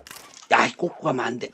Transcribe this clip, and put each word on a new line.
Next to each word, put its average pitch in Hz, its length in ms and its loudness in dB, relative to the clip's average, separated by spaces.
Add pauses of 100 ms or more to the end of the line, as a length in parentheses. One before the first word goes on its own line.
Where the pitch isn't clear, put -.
(520)
야, - 140 6
이 - 80 -4
꽂고 - 280 -6
가면 127 220 0
안 117 160 -2
돼. - 140 -6